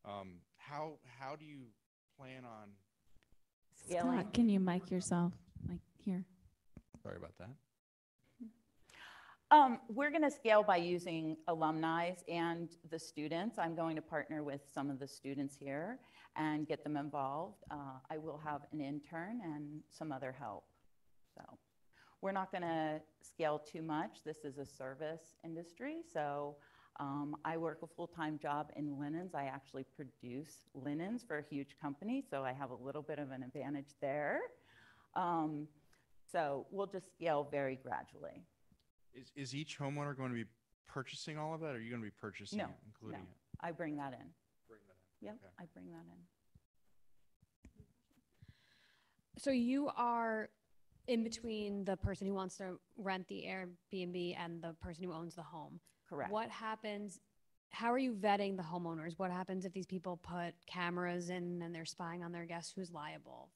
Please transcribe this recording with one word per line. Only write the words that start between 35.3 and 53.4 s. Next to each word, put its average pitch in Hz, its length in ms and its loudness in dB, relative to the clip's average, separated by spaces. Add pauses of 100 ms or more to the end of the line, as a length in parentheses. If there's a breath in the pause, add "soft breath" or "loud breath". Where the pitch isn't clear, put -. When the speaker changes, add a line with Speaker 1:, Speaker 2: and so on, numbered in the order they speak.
Speaker 2:
so 143 400 2
we'll 196 140 0
just 190 260 -8
scale 151 360 4
very 139 280 2
gradually. - 640 -6 (720)
Speaker 1:
Is, 127 200 -16
is 131 200 -6
each 156 240 -4
homeowner 143 360 0
going 131 140 -2
to 123 60 0
be 113 100 0 (420)
purchasing 151 520 -6
all 156 160 -2
of 156 60 -6
that, 160 80 -2
or 135 80 -2
are - 20 -4
you 113 120 -6
gonna 120 120 -2
be 107 80 -6
purchasing 104 480 -6
Speaker 2:
No, 196 60 0
Speaker 1:
it, - 60 -6 (160)
including 107 340 -10
Speaker 2:
no. 92 40 -12
Speaker 1:
it? - 420 -10
Speaker 2:
I 170 60 -2
bring 160 240 -2
that 139 160 -4
in. 117 140 -12 (420)
Speaker 1:
Bring 110 200 -20
that 185 80 -20 (260)
in. 208 40 -8
Speaker 2:
Yep, 208 160 -8
Speaker 1:
Okay. 190 160 -20
Speaker 2:
I 180 140 -10
bring 180 180 -14
that 165 220 -14
in. 180 80 -20 (3250 soft breath)
Speaker 4:
So - 120 0
you 262 460 4
are 233 540 2 (580)
in 233 160 4
between 214 600 -2
the 185 120 2
person 196 300 0
who 196 80 2
wants 190 240 -2
to 185 200 -6 (200)
rent 190 300 0
the 196 180 -6